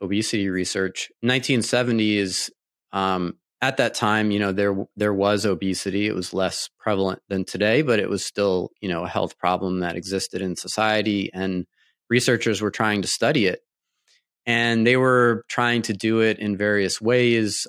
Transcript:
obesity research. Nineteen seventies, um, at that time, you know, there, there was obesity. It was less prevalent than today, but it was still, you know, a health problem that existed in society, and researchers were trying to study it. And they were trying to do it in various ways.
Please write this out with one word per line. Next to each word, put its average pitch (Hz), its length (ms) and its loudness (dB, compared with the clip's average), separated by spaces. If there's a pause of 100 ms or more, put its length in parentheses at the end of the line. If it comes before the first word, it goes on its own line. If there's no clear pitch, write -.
obesity 101 480 -2
research. 95 640 -4 (100)
Nineteen 127 400 2
seventies, 107 880 0 (420)
um, 95 460 -2 (240)
at 131 160 0
that 117 160 2
time, 107 380 2
you 101 80 2
know, 101 120 0
there, 98 440 0
there 104 180 0
was 101 320 2
obesity. 95 600 -2
It 104 80 -2
was 90 180 -6
less 92 460 -2
prevalent 95 500 -2
than 95 160 -2
today, 110 380 2
but 120 160 2
it 95 100 -2
was 98 160 -4
still, 95 460 0 (100)
you 101 80 -6
know, 85 140 -2
a 87 40 -6
health 92 300 -4
problem 92 440 -2
that 87 140 -4
existed 92 460 -6
in 92 140 -4
society, 107 760 -2
and 92 360 -4 (420)
researchers 120 500 0
were 104 120 -2
trying 104 320 0
to 87 40 -6
study 120 380 0
it. 90 140 0 (880)
And 117 400 2
they 127 100 6
were 123 520 4
trying 120 340 0
to 110 100 -2
do 113 280 2
it 110 180 2
in 104 180 -2
various 101 420 0
ways. 117 680 2